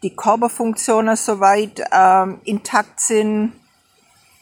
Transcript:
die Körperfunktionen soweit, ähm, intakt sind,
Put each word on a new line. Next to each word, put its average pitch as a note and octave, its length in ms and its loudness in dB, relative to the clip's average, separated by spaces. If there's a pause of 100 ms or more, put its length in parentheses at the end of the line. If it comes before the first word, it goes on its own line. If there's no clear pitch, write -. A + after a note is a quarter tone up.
die - 140 -8
Körperfunktionen A3+ 1000 0
soweit, G3+ 640 0 (100)
ähm, F#3+ 520 4
intakt - 540 -4
sind, G#3+ 540 -2 (880)